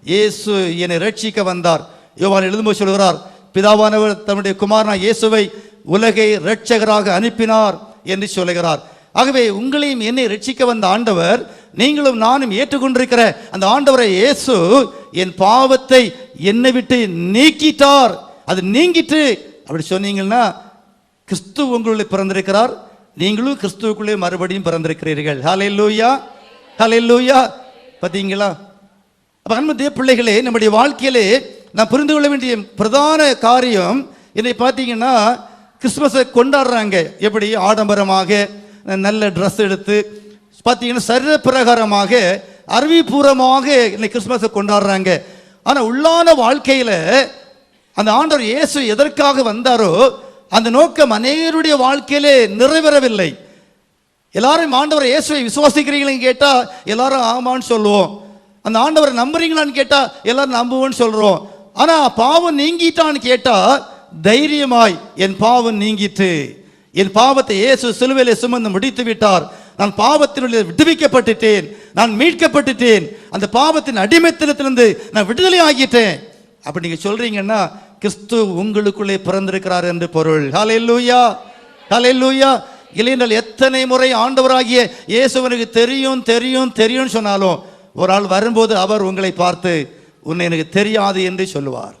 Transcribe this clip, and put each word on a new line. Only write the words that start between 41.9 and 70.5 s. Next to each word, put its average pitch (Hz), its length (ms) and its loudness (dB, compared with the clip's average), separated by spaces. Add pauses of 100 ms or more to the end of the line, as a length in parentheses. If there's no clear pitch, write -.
அறிவுபூர்வமாக 269 880 2 (280)
இன்னைக்கு 208 200 -6
கிறிஸ்துமஸை 226 420 -4
கொண்டாடுறாங்க. 202 540 0 (580)
ஆனா 277 120 2 (120)
உள்ளான 330 500 4
வாழ்க்கையில 254 500 0 (1080)
அந்த 214 120 0
ஆண்டவர் 285 320 2
இயேசு 277 340 -2 (160)
எதற்காக 285 480 2 (100)
வந்தாரோ 226 400 0 (640)
அந்த 226 140 0
நோக்கம் 294 480 2
அநேகருடைய 311 640 0
வாழ்க்கையிலே 285 500 2 (260)
நிறைவேறவில்லை. 269 680 2 (1120)
எல்லாரும் 285 400 2
ஆண்டவரை 294 340 0
இயேசுவை 294 360 -2
விசுவாசிக்கிறீங்களேன்னு 277 800 0
கேட்டா 269 240 2 (320)
எல்லாரும் 254 480 -2
ஆமான்னு 254 400 -4
சொல்லுவோம், 208 400 2 (500)
அந்த 220 220 -2
ஆண்டவரை 302 380 2
நம்புறீங்களான்னு 311 580 -2
கேட்டா 277 200 2 (300)
எல்லாரும் 262 300 -2
நம்புவோன்னு 262 420 -2
சொல்றோம். 214 380 2 (420)
ஆனா 320 140 4 (120)
பாவம் 302 500 0
நீங்கிட்டான்னு 320 600 0 (100)
கேட்டா 247 260 2 (640)
தைரியமாய், 247 760 2 (260)
"என் 190 120 -2
பாவம் 226 440 0
நீங்கிட்டு, 202 500 -2 (680)
என் 190 160 0
பாவத்தை 262 400 2
இயேசு 247 300 0 (120)
சிலுவையிலே 254 440 2
சுமந்து 240 320 -4
முடித்து 226 340 -4
விட்டார், 202 360 0 (320)
நான் 202 260 -2
பாவத்தினுடைய 254 640 0